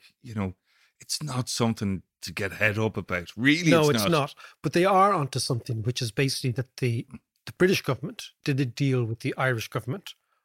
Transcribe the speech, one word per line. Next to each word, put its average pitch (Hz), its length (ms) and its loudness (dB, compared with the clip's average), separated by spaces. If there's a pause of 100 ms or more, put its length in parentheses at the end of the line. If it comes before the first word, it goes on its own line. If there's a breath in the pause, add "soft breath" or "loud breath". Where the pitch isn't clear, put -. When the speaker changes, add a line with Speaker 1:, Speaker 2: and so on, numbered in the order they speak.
(220)
Speaker 1:
you 117 140 -16
know, 95 200 -4 (440)
it's - 240 -8
not 127 240 -4
something 107 560 -2 (180)
to 90 120 -12
get 95 200 -4
head 107 240 2
up 110 200 0
about. 87 400 -6
Really, 151 340 4
Speaker 2:
No, 156 180 6
Speaker 1:
it's 135 120 2
Speaker 2:
it's - 20 0
Speaker 1:
not. 190 80 2
Speaker 2:
not. 147 240 0 (260 loud breath)
But 156 120 -4
they 175 120 4
are 196 280 6
onto 143 260 -2
something, 113 440 -4
which 123 180 -2
is 117 100 -4
basically 135 400 0
that - 260 -6
the, 120 300 -2 (380)
the - 80 -14
British 185 280 4
government - 500 -6 (120)
did 139 160 0
a 143 60 0
deal 127 400 0
with 113 160 -6
the 143 160 -4
Irish 127 320 -2
government 135 460 -8 (300)